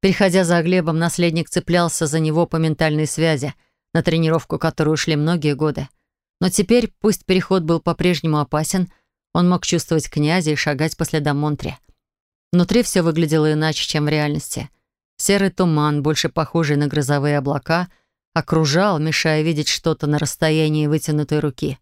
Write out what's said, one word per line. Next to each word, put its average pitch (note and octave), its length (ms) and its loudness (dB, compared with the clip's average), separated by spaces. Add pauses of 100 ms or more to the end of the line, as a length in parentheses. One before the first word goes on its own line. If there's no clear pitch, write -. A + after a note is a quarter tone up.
Переходя F#3+ 440 2
за E3+ 180 2
Глебом, F3+ 360 0
наследник E3+ 520 -2
цеплялся E3+ 560 0
за D3 120 -2
него D#3+ 280 0
по E3 100 -6
ментальной D#3 500 0
связи, D3 480 -2 (380)
на D#3+ 100 0
тренировку D#3+ 560 0
которой D#3 360 0
ушли D#3 220 -2
многие D3+ 380 0
годы. C#3+ 340 -4 (520)
Но F3+ 100 0
теперь, A3 500 2
пусть - 260 0
переход F#3 380 0
был E3 160 0
по-прежнему E3 580 0
опасен, D#3 520 -2 (440)
он F3 140 4
мог F3+ 180 2
чувствовать E3 420 -2
князя D3+ 440 0
и C#3+ 40 0
шагать D3+ 400 -2
по E3 80 -2
следам D3 340 -2
Монтри. D3 360 -4 (760)
Внутри F3+ 300 4
все F#3 200 0
выглядело D#3 500 2
иначе, D3+ 340 -2
чем D3+ 200 -2
в - 20 0
реальности. D3+ 640 -4 (480)
Серый G3 320 2
туман, D3+ 520 0
больше D#3 260 -2
похожий D#3 480 -2
на D3 100 0
грозовые C#3+ 520 0
облака, C#3+ 500 -2 (460)
окружал, D#3+ 640 2
мешая D#3 440 0
видеть D#3 260 -2
что-то - 380 -2
на D3 120 0
расстоянии D#3 680 0
вытянутой D3+ 540 -2
руки. C#3+ 420 -6